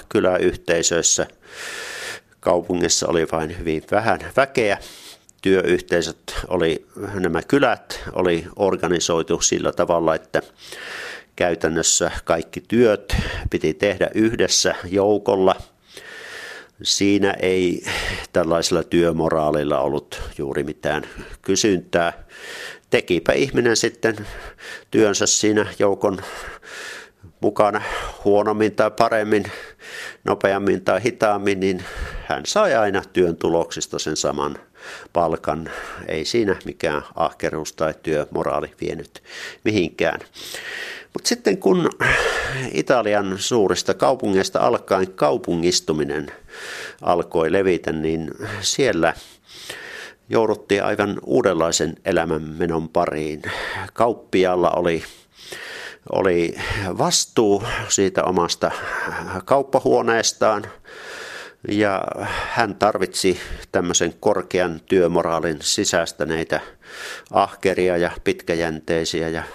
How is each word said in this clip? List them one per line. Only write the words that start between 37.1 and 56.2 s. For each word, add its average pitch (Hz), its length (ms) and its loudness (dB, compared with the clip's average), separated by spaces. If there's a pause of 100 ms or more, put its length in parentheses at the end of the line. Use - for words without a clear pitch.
ahkeruus 78 580 -2
tai 78 200 -2 (100)
työmoraali 76 680 -2 (100)
vienyt 80 420 -8 (400)
mihinkään. 87 560 0 (920)
Mut - 120 -8
sitten 214 320 2
kun 185 320 2 (840)
Italian 104 680 2
suurista 95 540 2
kaupungeista 104 640 0
alkaen 98 520 0
kaupungistuminen 82 1160 0 (720)
alkoi 85 500 0
levitä, 90 400 2
niin 80 400 -2 (300)
siellä 87 520 2 (1160)
jouduttiin 107 540 2
aivan 101 400 0
uudenlaisen 82 720 2 (100)
elämänmenon 82 840 0
pariin. 78 520 -2 (520)
Kauppiaalla 90 760 2
oli, 85 340 0 (1080)
oli 87 440 2 (420)